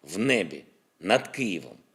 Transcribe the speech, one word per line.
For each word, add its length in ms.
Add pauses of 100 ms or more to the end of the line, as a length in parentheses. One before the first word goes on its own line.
в 160
небі, 440 (380)
над 280
Києвом 480 (180)